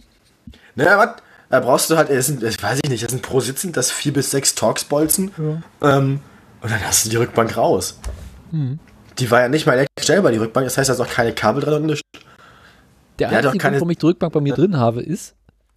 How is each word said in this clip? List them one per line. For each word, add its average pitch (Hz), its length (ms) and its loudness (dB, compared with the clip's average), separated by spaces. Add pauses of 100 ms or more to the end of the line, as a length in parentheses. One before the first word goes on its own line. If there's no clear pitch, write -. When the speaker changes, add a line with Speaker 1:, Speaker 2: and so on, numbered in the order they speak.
(760)
Speaker 1:
Naja, 175 240 4
was? 226 240 0 (260)
Da 127 120 4
brauchst 127 300 2
du 160 60 4
halt, 151 140 2
das 127 160 2
sind, 139 160 -4
das 107 180 -4
weiß 117 220 -2
ich 147 80 -4
nicht, 117 140 -4
das 117 80 -4
sind 127 100 -6
pro - 160 -2
sitzend, 135 380 -4
das 127 160 -2
vier - 200 -4
bis 135 200 -2
sechs 135 240 -2
Torx-Bolzen. 156 720 -2 (500)
Speaker 2:
Ja. 139 160 4
Speaker 1:
Ähm, 139 240 0 (400)
und 113 120 -8
dann 104 120 -4
hast - 200 0
du 110 60 -6
die 113 60 0
Rückbank 113 400 0
raus. 117 440 0 (500)
Speaker 2:
Mhm. 147 300 -4 (380)
Speaker 1:
Die 120 120 -2
war 120 120 6
ja 120 60 2
nicht 147 160 0
mal 139 100 4
elektrisch 135 300 0
stellbar, 156 280 4
die 110 60 2
Rückbank. 113 280 -2
Das 120 100 -6
heißt, 135 120 2
da 143 60 2
ist 127 60 0
auch 117 80 -2
keine 117 240 0
Kabel 113 300 0
dran 147 120 0
und 151 120 -2
nichts. 147 140 -2 (1200)
Speaker 2:
Der - 80 0
Speaker 1:
Der 147 100 0
hat 127 60 2
Speaker 2:
einzige 139 40 2
Speaker 1:
auch 175 140 0
keine 143 120 2
Speaker 2:
Grund, 139 80 0
warum 170 80 -2
ich 165 80 -2
die - 80 0
Rückbank 170 260 0
bei 156 80 0
mir 143 100 0
Speaker 1:
Ja. 127 60 -2
Speaker 2:
drin 175 200 2
habe, 117 260 2
ist, - 340 -10 (400)